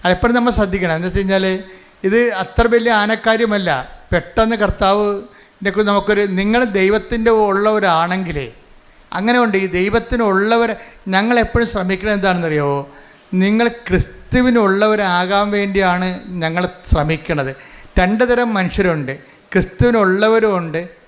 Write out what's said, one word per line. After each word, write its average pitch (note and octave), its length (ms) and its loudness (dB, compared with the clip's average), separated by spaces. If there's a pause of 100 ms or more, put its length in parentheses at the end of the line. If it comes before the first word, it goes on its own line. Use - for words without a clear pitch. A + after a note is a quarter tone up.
അതെപ്പോഴും F#3 300 2
നമ്മൾ A#3+ 160 2
ശ്രദ്ധിക്കണം. F#3 440 0
എന്താ E3+ 120 -4
വെച്ച് F3+ 120 -2
കഴിഞ്ഞാൽ F#3+ 440 0 (420)
ഇത് A3+ 280 2
അത്ര F#3+ 340 -2
വലിയ A#3 260 2
ആനക്കാര്യമല്ല. G#3 960 0 (240)
പെട്ടെന്ന് A3 440 0
കർത്താവിൻ്റെ G3+ 1120 -2
കു-, G#3 120 -2
നമുക്കൊരു, G3+ 440 0
നിങ്ങൾ G3+ 380 0
ദൈവത്തിൻ്റെ G#3+ 640 0
ഉള്ളവരാണെങ്കിൽ F#3+ 1200 0 (600)
അങ്ങനെ A#3 300 2
ഉണ്ട്. G#3+ 140 0
ഈ F#3+ 100 0
ദൈവത്തിനുള്ളവർ, G#3+ 1080 0 (320)
ഞങ്ങളെപ്പോഴും A3+ 580 0
ശ്രമിക്കുന്നത് G3 500 -2
എന്താണെന്നറിയോ? D3+ 720 -2 (440)
നിങ്ങൾ G#3+ 340 2
ക്രിസ്തുവിനുള്ളവരാകാൻ G3+ 1800 0
വേണ്ടിയാണ് F#3+ 760 0
ഞങ്ങൾ F3 420 -4 (220)
ശ്രമിക്കണത്. D3+ 680 0 (420)
രണ്ട് A3 340 2
തരം A#3+ 220 0
മനുഷ്യരുണ്ട്, E3+ 640 -2 (340)
ക്രിസ്തുവിനുള്ളവരും G#3+ 1080 2
ഉണ്ട് E3 300 -6 (200)